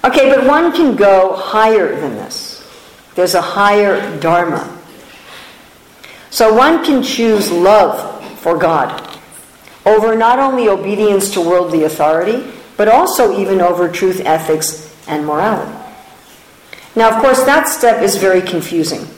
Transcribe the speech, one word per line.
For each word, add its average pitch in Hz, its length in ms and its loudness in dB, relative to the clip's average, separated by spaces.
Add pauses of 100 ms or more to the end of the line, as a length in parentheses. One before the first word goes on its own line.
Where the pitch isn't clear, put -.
Okay, 262 300 4
but 254 140 2
one 320 240 2
can 277 240 0
go 190 400 4
higher 214 680 0
than 131 140 -8
this. - 480 -14 (500)
There's 180 220 0
a 175 60 2
higher 202 800 0
dharma. 165 600 -2 (1500)
So 220 200 2
one 269 320 4
can 269 200 0
choose 220 480 0
love 180 720 2 (160)
for 165 180 -2
God 151 640 -4 (680)
over 214 300 2
not 233 240 2
only 262 280 0
obedience 202 680 0
to 185 60 -2
worldly 170 420 0
authority, 160 600 -2 (320)
but 214 120 2
also 233 500 2
even 190 240 0
over 175 260 0
truth, 185 380 -2
ethics, 156 640 -4 (160)
and 151 200 -6
morality. 180 500 -4 (1160)
Now, 226 220 2
of 226 60 -2
course, 262 240 2
that 277 240 2
step 233 320 0
is 196 160 0
very 185 240 2
confusing 165 680 -6 (100)